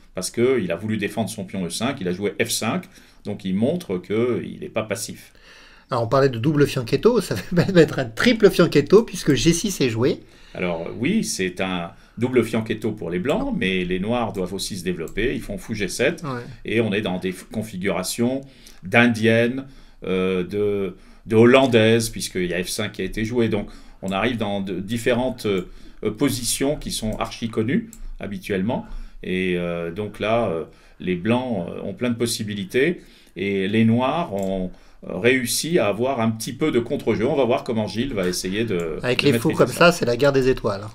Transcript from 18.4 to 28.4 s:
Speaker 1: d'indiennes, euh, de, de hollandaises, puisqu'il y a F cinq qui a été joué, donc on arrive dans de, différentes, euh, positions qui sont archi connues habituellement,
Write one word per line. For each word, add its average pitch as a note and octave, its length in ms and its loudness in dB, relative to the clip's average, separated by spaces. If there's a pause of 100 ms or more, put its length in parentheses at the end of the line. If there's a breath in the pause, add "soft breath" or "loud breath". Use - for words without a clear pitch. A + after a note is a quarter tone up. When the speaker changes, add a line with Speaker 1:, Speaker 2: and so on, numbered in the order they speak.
Speaker 1:
d'indiennes, A#2+ 840 2 (360 soft breath)
euh, F#2 400 0
de, G2+ 520 -2 (320 soft breath)
de A2 80 0
hollandaises, A#2 720 8
puisqu'il F#2 380 -4
y E2+ 80 -4
a F2+ 80 -2
F F2 60 -8
cinq G#2 240 -6
qui G2 100 -6
a - 20 -2
été F#2 180 -4
joué, A2+ 260 0
donc G#2 200 -2 (320 loud breath)
on F#2+ 120 -6
arrive A2+ 240 0
dans G2+ 240 -2
de, F#2+ 180 -6
différentes, A#2 680 -2
euh, F#2+ 220 0 (500 soft breath)
positions C#3 600 0
qui - 120 -10
sont G#2+ 300 -4
archi - 300 -6
connues B2 420 -2 (300 loud breath)
habituellement, G2+ 640 -4 (380 loud breath)